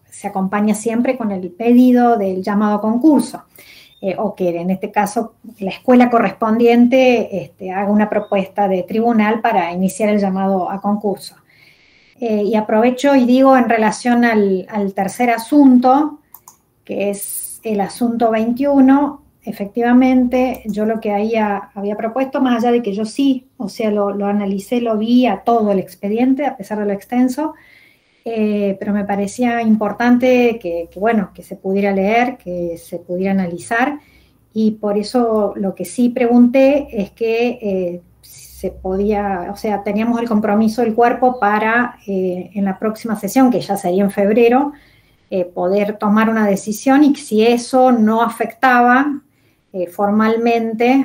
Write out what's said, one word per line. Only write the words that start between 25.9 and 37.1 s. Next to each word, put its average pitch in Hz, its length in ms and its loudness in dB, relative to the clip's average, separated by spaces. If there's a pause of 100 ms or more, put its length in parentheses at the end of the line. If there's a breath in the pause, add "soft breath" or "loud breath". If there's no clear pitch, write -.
a 247 100 -6
pesar 208 220 -10
de 208 80 -4
lo 202 60 -2
extenso, 254 640 -2 (720 soft breath)
eh, 208 520 -2
pero 208 160 -4
me 202 100 -2
parecía 208 560 -2
importante 240 960 2
que, 170 320 -6
que, - 80 -18
bueno, 208 360 0
que - 80 -20
se - 140 -14
pudiera 196 360 -2
leer, 220 460 0
que 175 400 -8
se 175 200 -14
pudiera 180 340 -4
analizar, 214 640 -2 (560 loud breath)
y 220 160 0
por 208 260 -4
eso 214 600 0
lo 190 180 -4
que 180 100 -12
sí 247 240 0
pregunté 247 840 4
es 202 200 -6